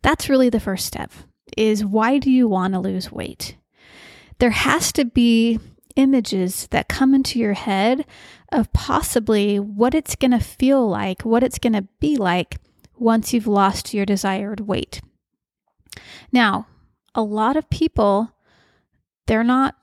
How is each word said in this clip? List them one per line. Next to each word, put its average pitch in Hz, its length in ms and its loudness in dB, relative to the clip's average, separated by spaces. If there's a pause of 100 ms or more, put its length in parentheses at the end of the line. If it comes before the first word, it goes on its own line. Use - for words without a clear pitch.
That's - 300 -2
really 262 180 4
the 233 100 0
first - 280 -6
step, - 260 -12 (420)
is 214 300 0
why 220 320 0
do 269 140 0
you 254 180 4
want 185 240 0
to 185 80 -2
lose 185 320 -6
weight? - 460 -14 (800)
There 240 140 2
has 277 400 0
to 285 120 2
be 233 540 2 (380)
images 220 760 0
that - 180 -2
come 269 260 2
into 269 240 0
your 208 160 0
head 220 520 0 (460)
of - 200 0
possibly 208 840 0
what 208 360 0
it's 311 200 -2
gonna 247 260 2
feel 262 480 2
like, 190 340 -4
what 233 200 2
it's 254 160 -2
gonna 214 300 -2 (100)
be 294 180 0
like 180 420 -2 (360)
once 226 380 0
you've 226 140 0
lost 196 460 0
your 202 140 -2
desired 196 540 -4
weight. - 400 -6 (1300)
Now, 220 360 0 (480)
a 226 80 -2
lot 214 340 -2
of 311 140 -4
people, 214 640 0 (920)
they're 220 160 0
not 254 400 0